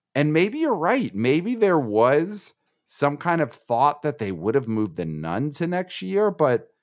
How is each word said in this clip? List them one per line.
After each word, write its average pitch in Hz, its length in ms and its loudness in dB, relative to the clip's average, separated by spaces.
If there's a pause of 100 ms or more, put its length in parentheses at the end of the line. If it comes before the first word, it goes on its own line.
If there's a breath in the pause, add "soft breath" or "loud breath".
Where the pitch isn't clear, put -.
(140)
And 151 200 2
maybe 208 240 2
you're 294 180 0
right. 170 380 0
Maybe 156 400 0
there 202 260 2
was 135 720 2 (320)
some 143 320 -2
kind 170 240 0
of 135 120 -2
thought 131 500 0
that 147 160 -4
they 98 140 -4
would 90 220 -2
have 127 140 0
moved 107 280 -2
The 85 100 -4
Nun 80 460 -4
to 170 140 -6
next 180 360 -6
year, 196 280 0
but 131 380 2 (140)